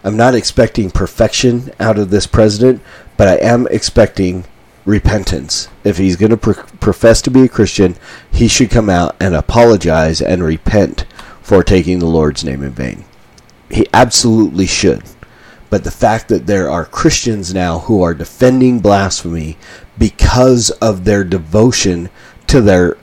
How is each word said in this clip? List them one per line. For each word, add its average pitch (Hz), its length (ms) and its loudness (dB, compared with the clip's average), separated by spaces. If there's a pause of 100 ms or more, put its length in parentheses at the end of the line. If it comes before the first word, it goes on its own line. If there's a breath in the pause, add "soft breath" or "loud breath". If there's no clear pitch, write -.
I'm 104 140 -4
not 123 160 4
expecting 110 560 -2
perfection 120 880 -2
out 104 200 0
of 98 100 -4
this 101 160 0
president, 113 560 2 (360 loud breath)
but 101 100 4
I 90 80 4
am 117 320 0
expecting - 760 -2 (380)
repentance. 95 840 -2 (160)
If 95 160 -2
he's 95 160 0
gonna 107 220 2
pr-, 104 160 -2 (260)
profess - 420 2
to - 80 -4
be 131 140 6
a 123 40 4
Christian, 92 480 0 (360 loud breath)
he 117 160 2
should 117 240 0
come 107 180 2
out 87 300 0
and 90 160 0
apologize 82 880 2
and 90 200 -2
repent - 600 -2 (380 loud breath)
for 95 200 2
taking 90 360 0
the 85 80 -2
Lord's 78 360 0
name 69 200 -8
in 67 80 -10
vain. 55 340 -10 (640)
He - 240 -2
absolutely 110 720 2
should. 78 380 -2 (680 soft breath)
But 98 140 -2
the 87 80 -8
fact 110 380 -2
that 80 180 -2
there 95 200 -2
are 80 160 -4
Christians 104 680 -4
now 87 260 -4
who 104 220 0
are 85 140 0
defending 127 640 0
blasphemy 90 760 -2 (440 loud breath)
because 123 720 2
of 95 340 -4
their 101 180 0
devotion 90 840 -2 (380 soft breath)
to 135 120 4
their 92 440 2